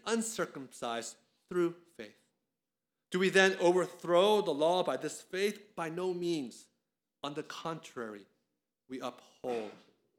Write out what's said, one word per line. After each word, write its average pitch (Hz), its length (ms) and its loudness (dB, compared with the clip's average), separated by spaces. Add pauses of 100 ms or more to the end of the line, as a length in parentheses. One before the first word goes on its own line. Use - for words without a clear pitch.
uncircumcised 139 1080 -4 (320)
through 175 260 2 (220)
faith. 104 220 -14 (920)
Do 180 80 0
we 190 100 4
then 190 320 6
overthrow 180 800 4
the 170 100 -2
law 165 320 2
by - 140 -2
this - 240 -8
faith? 202 520 -4
By 165 140 -6
no 180 260 -4
means. 170 520 -4 (580)
On 143 100 -6
the 147 100 -6
contrary, 120 840 -10 (640)
we 131 100 -10
uphold 120 720 -8 (480)